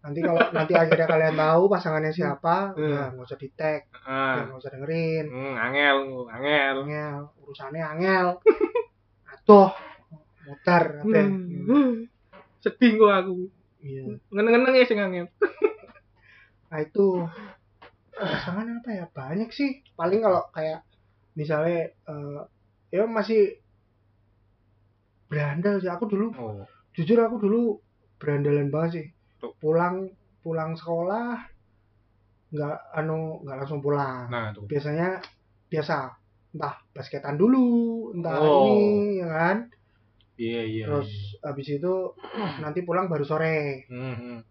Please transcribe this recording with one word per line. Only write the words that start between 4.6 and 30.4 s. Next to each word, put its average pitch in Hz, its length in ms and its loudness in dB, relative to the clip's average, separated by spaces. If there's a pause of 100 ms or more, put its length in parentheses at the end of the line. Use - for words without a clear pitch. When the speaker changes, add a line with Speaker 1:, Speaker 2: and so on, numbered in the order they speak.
Speaker 1:
dengerin. 160 560 -4
Speaker 2:
Hmm, 131 280 -8
angel, 139 420 2 (300)
angel. 135 540 0
Speaker 1:
Angel, 147 340 -8 (240)
urusannya 143 460 -12
angel. 180 420 0 (540)
Speaker 2:
<laughs> - 500 -16
Speaker 1:
Atuh, 196 380 10 (760)
mutar 160 400 2 (140)
kabeh. 202 280 2 (360)
Speaker 2:
Hmm. 240 480 2 (500)
Sedih 220 360 4
gua 208 260 8
aku. 185 240 -6 (320)
Speaker 1:
Iya. 135 400 -12 (100)
Speaker 2:
Ngeneng-ngeneng 233 480 4
ya 254 100 8
sing 220 140 0
angel. 180 280 -4 (120)
<laughs> - 0 - (1300)
Speaker 1:
Nah, 156 80 -6
itu. 185 400 2 (920)
Pasangan 185 520 -6 (160)
apa 240 100 -12
ya? 190 160 -8
Banyak 165 460 -8
sih. 277 400 -6
Paling 185 320 -2
kalau 185 260 2
kayak 160 380 -8 (480)
misalnya, 160 560 -2
eh, 143 480 -14 (500)
ya 185 140 0
masih 220 560 0 (1700)
berandal 156 520 -2
sih. 180 100 -4
Aku 175 180 -6
dulu, 208 260 -2
Speaker 2:
Oh. 107 300 -12 (280)
Speaker 1:
jujur 180 280 2
aku 226 180 0
dulu 214 460 0 (320)
berandalan 143 540 0
banget 160 240 -2
sih. 160 140 -10 (340)
Speaker 2:
Tuh. 120 160 -12
Speaker 1:
Pulang, 180 560 0 (260)
pulang 160 340 -6